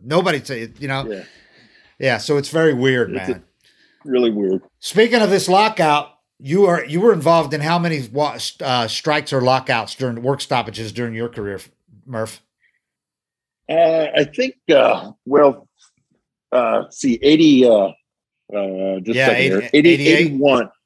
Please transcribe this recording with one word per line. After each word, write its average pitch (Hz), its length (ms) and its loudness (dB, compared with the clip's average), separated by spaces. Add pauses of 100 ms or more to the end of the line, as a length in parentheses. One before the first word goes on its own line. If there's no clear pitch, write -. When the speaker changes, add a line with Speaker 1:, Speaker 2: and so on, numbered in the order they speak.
Speaker 1:
Nobody, 160 340 -2
t-, 117 300 -12 (100)
you 143 80 -10
know. 135 220 -6
Speaker 2:
Yeah. 95 140 -12 (760)
Speaker 1:
Yeah, 127 200 0
so 143 180 -2
it's 143 120 -4
very 160 240 2
weird, 127 400 0
Speaker 2:
It's 95 140 -6
a - 60 -4
Speaker 1:
man. 87 100 -20 (640)
Speaker 2:
really 127 260 0
weird. 101 300 -2 (180)
Speaker 1:
Speaking 226 420 0
of 208 80 2
this 185 200 0
lockout, 170 580 2 (320)
you 165 260 0
are, 170 200 2
you 151 160 -4
were 226 120 6
involved 160 400 0
in 151 80 -4
how 160 160 -2
many 170 240 -4 (100)
wa-, 135 260 -4 (240)
uh, 123 260 -2
strikes 147 460 -4
or 135 80 0
lockouts 127 540 -2
during 120 280 -8
work 135 160 -4
stoppages 110 540 -6
during 117 200 -8
your 113 160 -8
career, 101 300 -10 (460)
Murph? 113 360 -10 (1300)
Speaker 2:
Uh, 160 460 2
I 151 100 2
think, 254 300 -6 (180)
uh, 113 380 2 (140)
well, 139 420 2 (840)
uh, 113 380 0
see, 123 320 -2
eighty, 147 440 6
uh, 107 220 4 (680)
uh, 95 460 -4
just 92 100 -8
a 113 40 -2
Speaker 1:
Yeah, 127 140 0
Speaker 2:
second 123 160 2
here. 98 300 -2
Speaker 1:
eighty, 151 160 6
Speaker 2:
Eighty, - 0 -
Speaker 1:
eighty-eight. 151 360 4
Speaker 2:
eighty-one. 135 440 0 (160)